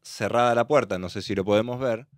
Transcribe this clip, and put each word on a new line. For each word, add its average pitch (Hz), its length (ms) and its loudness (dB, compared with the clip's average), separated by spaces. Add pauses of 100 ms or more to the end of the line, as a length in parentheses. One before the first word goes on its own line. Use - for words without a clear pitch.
cerrada 117 520 0
la 117 140 2
puerta. 107 300 2
No 90 100 -8
sé 98 120 -8
si 101 140 -6
lo 95 100 0
podemos 117 360 2
ver. 123 260 -2 (120)